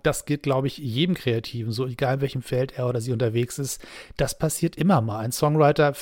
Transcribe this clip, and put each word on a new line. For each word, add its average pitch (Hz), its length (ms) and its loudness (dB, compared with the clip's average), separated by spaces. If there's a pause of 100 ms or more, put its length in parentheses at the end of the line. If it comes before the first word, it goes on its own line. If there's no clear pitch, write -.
das - 220 0
geht, 147 180 -2
glaub 135 220 2
ich, 139 140 -4
jedem 151 360 0
Kreativen 117 560 -2
so, 127 160 -2
egal 131 280 0
in 135 60 -2
welchem 131 200 -2
Feld 127 360 -2
er 123 120 0
oder 123 100 -2
sie 120 140 -2
unterwegs 117 460 0
ist, 139 220 -6 (360)
das - 200 -2
passiert - 380 -2
immer 175 240 4
mal. 110 200 -2
Ein 113 120 -4
Songwriter, 147 720 4